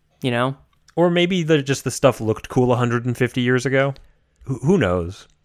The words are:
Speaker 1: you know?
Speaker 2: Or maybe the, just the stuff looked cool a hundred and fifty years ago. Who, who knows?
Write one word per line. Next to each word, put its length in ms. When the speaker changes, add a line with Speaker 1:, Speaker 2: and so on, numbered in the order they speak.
Speaker 1:
you 80
know? 260
Speaker 2:
Or 160
maybe 320
the, 180
just 220
the 80
stuff 280
looked 300
cool 240
a 20
hundred 300
and 100
fifty 260
years 260
ago. 260
Who, 140
who 200
knows? 480